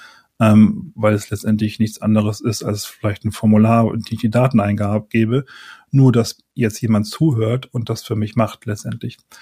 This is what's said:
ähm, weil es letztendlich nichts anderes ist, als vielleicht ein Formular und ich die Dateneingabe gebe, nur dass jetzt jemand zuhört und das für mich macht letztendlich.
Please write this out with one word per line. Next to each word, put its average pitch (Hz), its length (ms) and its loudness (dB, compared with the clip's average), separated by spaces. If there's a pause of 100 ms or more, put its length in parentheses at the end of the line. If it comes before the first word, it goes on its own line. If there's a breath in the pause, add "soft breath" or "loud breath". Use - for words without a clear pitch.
(400 loud breath)
ähm, 107 560 4
weil 107 180 0
es 104 160 -4
letztendlich 107 480 -4
nichts 110 240 -4
anderes 107 400 0
ist, 113 220 -6
als 104 240 -6
vielleicht - 360 -6
ein 107 80 -4
Formular 110 540 4
und 113 260 -6
ich 113 100 -8
die 110 100 0
Dateneingabe 104 800 0
gebe, 113 360 0 (460 loud breath)
nur 131 200 6
dass - 280 0 (160)
jetzt 113 260 -4
jemand 107 240 0
zuhört 123 680 -2
und 117 200 -6
das 113 100 -8
für - 140 -6
mich 107 200 -4
macht 110 300 -2
letztendlich. 113 520 -10 (240 loud breath)